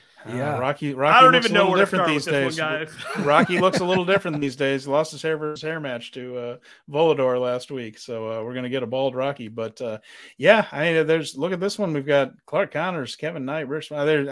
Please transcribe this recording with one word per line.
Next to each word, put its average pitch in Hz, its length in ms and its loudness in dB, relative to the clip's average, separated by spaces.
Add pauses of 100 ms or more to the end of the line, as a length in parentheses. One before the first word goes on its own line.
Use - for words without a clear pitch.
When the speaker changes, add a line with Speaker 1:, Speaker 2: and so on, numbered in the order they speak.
(240)
Speaker 1:
Uh, 113 120 -10
Speaker 2:
Yeah. 135 240 -2
Speaker 1:
Rocky, 143 320 -2
Speaker 3:
I - 20 -6
Speaker 1:
Rocky 151 300 4
Speaker 3:
don't 262 100 8
Speaker 1:
looks 240 140 2
Speaker 3:
even 214 80 0
Speaker 1:
a 202 40 6
Speaker 3:
know 196 120 4
Speaker 1:
little 185 60 2
Speaker 3:
where 196 80 6
to 190 120 -6
Speaker 1:
different 160 260 2
Speaker 3:
start 143 220 0
Speaker 1:
these - 20 -2
Speaker 3:
with 131 100 -4
this 156 380 -4
Speaker 1:
days. - 80 -14 (120)
Speaker 3:
one, - 20 -4
guys. 185 80 -4
<laughs> - 0 -
Speaker 1:
Rocky 156 340 4
looks 180 200 4
a 180 60 0
little 180 200 2
different 180 340 0
these 135 160 -2
days. 135 320 0
Lost 151 260 0
his 143 100 -14
hair 160 140 0
versus 151 260 -8
hair 160 160 -6
match 123 320 -8
to, 123 260 -10
uh, 120 200 -8 (340)
Volador 139 500 4
last 123 300 -4
week, 117 260 -10
so, 113 340 -8
uh, 110 120 -6
we're 120 100 -8
gonna 127 160 -6
get 127 140 -2
a 117 40 -6
bald 131 280 -2
Rocky. 131 320 -4
But, 113 340 -8
uh, 113 160 -6 (400)
yeah, 202 340 6
I 156 220 0
mean, 160 140 4
there's, 160 280 0
look 156 180 -2
at 170 60 -4
this 202 200 -4
one. 180 140 -2
We've 139 120 -2
got 143 280 2 (120)
Clark 185 260 -2
Connors, 156 440 -4
Kevin 151 300 -8
Knight, 147 220 -6
Rich. 147 240 -8
Uh, 147 140 -2
there 147 260 2